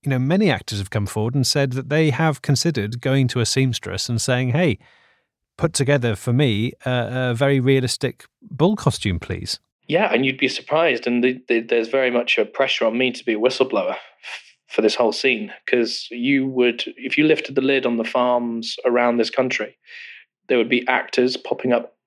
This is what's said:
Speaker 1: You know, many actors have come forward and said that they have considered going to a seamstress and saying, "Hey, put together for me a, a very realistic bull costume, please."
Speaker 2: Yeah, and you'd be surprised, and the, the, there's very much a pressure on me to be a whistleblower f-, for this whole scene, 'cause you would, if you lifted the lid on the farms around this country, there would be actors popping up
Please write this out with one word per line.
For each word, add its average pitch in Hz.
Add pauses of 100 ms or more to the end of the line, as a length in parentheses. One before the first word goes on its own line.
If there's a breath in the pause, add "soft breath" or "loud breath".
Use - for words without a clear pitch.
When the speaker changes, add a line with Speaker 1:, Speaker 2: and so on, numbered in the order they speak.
Speaker 1:
You 147
know, 135
many 175
actors 104
have 98
come 104
forward 110
and 135
said 139
that 131
they 151
have 151
considered 123
going 135
to -
a 113
seamstress 117
and 117
saying, 127
"Hey, 143 (800 soft breath)
put 160
together 123
for 120
me 120 (100)
a, 127
a 123
very 139
realistic 131 (160)
bull 180
costume, 98
please." - (280)
Speaker 2:
Yeah, 175
and 127
you'd 131
be -
surprised, 147
and 120
the, 127
the, 117
there's 117
very 131
much 120
a 107
pressure 127
on 113
me 127
to -
be 117
a 107
whistleblower 110
f-, - (680 loud breath)
for -
this 110
whole 120
scene, 110 (140)
'cause 117
you 131
would, 123 (140)
if 131
you 151
lifted 151
the 139
lid 135
on 120
the 113
farms 120
around 120
this 113
country, 127 (680 loud breath)
there 131
would 117
be 123
actors 127
popping -
up - (120)